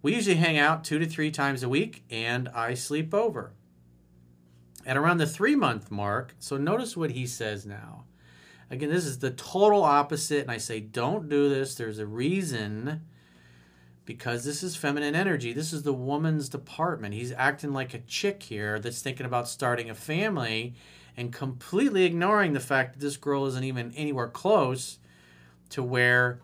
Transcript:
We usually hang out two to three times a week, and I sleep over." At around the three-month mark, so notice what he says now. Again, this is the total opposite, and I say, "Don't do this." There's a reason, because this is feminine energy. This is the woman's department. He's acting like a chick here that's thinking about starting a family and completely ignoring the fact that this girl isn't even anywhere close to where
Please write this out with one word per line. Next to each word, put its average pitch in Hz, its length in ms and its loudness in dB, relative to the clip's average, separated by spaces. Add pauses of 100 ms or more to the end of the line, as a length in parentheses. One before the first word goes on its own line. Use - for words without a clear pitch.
We 151 140 2
usually 196 220 4
hang 165 200 4
out 156 260 4
two 156 160 -2
to 165 80 2
three 156 240 -2
times 139 320 0
a 123 60 -2
week, 180 400 -2
and 120 420 -2
I 120 220 -2
sleep 151 400 -4
over." 202 400 -2 (1300)
At 131 100 0
around 165 220 4
the 156 80 4
three-month 196 640 2
mark, 104 480 -2
so - 180 -6
notice 208 400 0
what 165 140 -2
he 127 160 -4
says 107 400 -6
now. 107 380 -14 (680)
Again, 143 200 -4
this 175 140 2
is 131 140 -6
the 131 120 -2
total 202 520 4
opposite, 147 600 4
and 127 80 -6
I 117 60 -2
say, 110 240 -4
"Don't 131 480 -2
do 143 220 4
this." 135 240 0
There's 110 240 -6
a 107 80 -6
reason, 127 960 -2 (1000)
because 120 400 -6
this 147 180 -4
is 175 140 -6
feminine 147 380 0
energy. 151 400 0
This 156 180 -4
is 147 100 -4
the 143 120 0
woman's 143 560 0
department. 139 640 -4
He's 120 180 -6
acting 139 400 0
like 131 220 -4
a 117 60 -10
chick 196 420 -4
here 107 360 -4
that's 117 220 -6
thinking 127 240 -6
about 120 240 -2
starting 117 400 0
a 110 60 -10
family 123 800 -2 (420)
and 123 160 -6
completely 185 720 0
ignoring 180 480 4
the 135 80 0
fact 127 320 0
that - 80 -16
this 143 160 -2
girl 139 300 0
isn't 127 180 -2
even 123 280 -4
anywhere 139 360 -2
close 139 680 2 (720)
to 135 120 -4
where 123 600 4